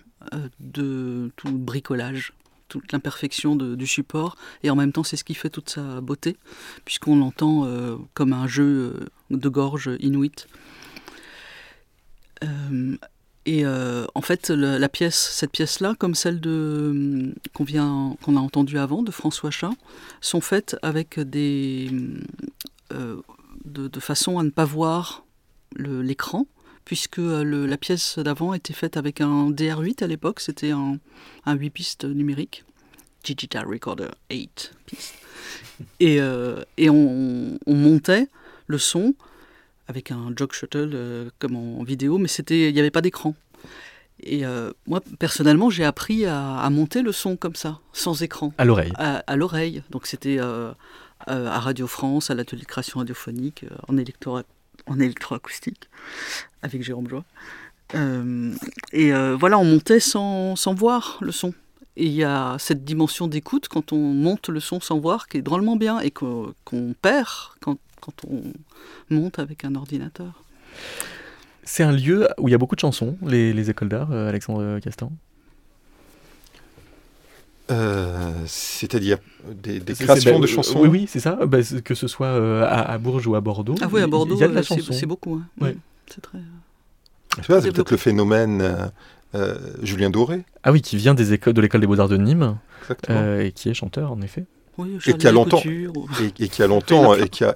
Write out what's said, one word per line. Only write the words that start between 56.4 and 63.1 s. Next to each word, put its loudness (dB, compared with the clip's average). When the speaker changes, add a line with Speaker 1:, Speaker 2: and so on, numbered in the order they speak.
Speaker 1:
avec -8
Jérôme -8
Joie. -10
Euh, -2
et, 4
euh, 2
voilà, 6
on 6
montait 6
sans, -2
sans -2
voir 0
le -6
son. -6
Et -2
il 0
y 0
a -2
cette -2
dimension 0